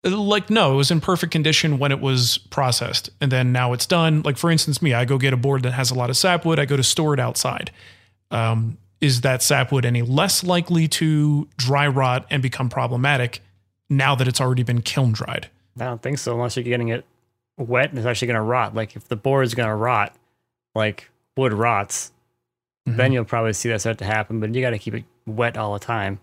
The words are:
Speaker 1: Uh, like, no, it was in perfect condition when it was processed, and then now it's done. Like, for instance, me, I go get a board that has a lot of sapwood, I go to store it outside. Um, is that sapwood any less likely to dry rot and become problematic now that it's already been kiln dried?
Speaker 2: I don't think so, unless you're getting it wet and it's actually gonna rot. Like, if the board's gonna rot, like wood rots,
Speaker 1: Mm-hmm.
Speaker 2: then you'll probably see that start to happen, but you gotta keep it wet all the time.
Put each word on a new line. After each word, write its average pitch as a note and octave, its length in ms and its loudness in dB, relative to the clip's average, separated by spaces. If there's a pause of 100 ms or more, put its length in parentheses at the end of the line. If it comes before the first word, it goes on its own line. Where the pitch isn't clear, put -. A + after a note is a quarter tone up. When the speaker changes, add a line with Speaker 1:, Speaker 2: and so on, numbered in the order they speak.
Speaker 1:
Uh, F#3 120 2
like, G3+ 340 0
no, F3+ 240 4
it - 20 4
was C#3 140 2
in E3 100 2
perfect F3 320 0
condition D3+ 460 2
when C#3 140 2
it C#3 80 0
was B2+ 380 0
processed, - 720 -2 (100)
and C#3 100 0
then B2+ 220 2
now B2 200 0
it's B2 140 -4
done. D#3+ 360 2
Like, C#3+ 140 -2
for E3+ 140 0
instance, D#3 320 0
me, C#3+ 120 2
I A#2+ 100 2
go C3+ 140 0
get C3+ 140 2
a C#3 40 2
board C3+ 260 0
that B2 100 -2
has B2 180 -2
a B2+ 40 -4
lot B2 160 -2
of C3 60 -2
sapwood, E3 420 2
I C#3+ 60 2
go C#3 120 0
to C3+ 60 2
store D3+ 320 0
it C3 60 0
outside. B2 500 -4 (600)
Um, A2+ 480 -2 (220)
is C3 220 2
that C3 200 2
sapwood C3 420 2
any A#2+ 180 0
less D3+ 420 0
likely F3 440 2
to D3+ 680 2
dry C#3+ 320 2
rot C3 420 0
and C#3 120 0
become B2+ 260 -2
problematic B2 720 0 (500)
now C3+ 240 2
that B2+ 140 0
it's B2 120 -2
already B2+ 220 2
been A#2+ 200 0
kiln B2+ 300 0
dried? - 360 -6 (300)
Speaker 2:
I A#2 60 -6
don't A#2+ 180 -8
think C3+ 160 -4
so, B2 160 -4
unless A#2+ 220 -4
you're B2 80 -4
getting A#2+ 240 -2
it A2+ 160 -4 (540)
wet B2+ 320 0
and C3+ 80 -8
it's A2+ 80 -4
actually A#2+ 220 -2
gonna A2+ 140 0
rot. A2 320 -2
Like, A2 220 -6
if G2+ 120 -18
the A#2 80 -4
board's C3 380 0
gonna A2 220 -2
rot, A2 380 0 (600)
like G#2+ 360 -4 (260)
wood C3 160 2
rots, G#2+ 580 -2 (800)
Speaker 1:
Mm-hmm. A2+ 80 -2
Speaker 2:
then C3 160 4
you'll B2 120 0
probably A2+ 280 -2
see A#2+ 160 -4
that A2 120 -2
start A2+ 180 -2
to G2 60 -10
happen, A2 360 -2
but G#2+ 140 -4
you B2+ 80 -2
gotta A#2 160 -2
keep G#2+ 160 -8
it A2+ 100 -10 (220)
wet A2+ 300 -2
all G#2+ 180 -4
the G2+ 40 -6
time. G2 440 -4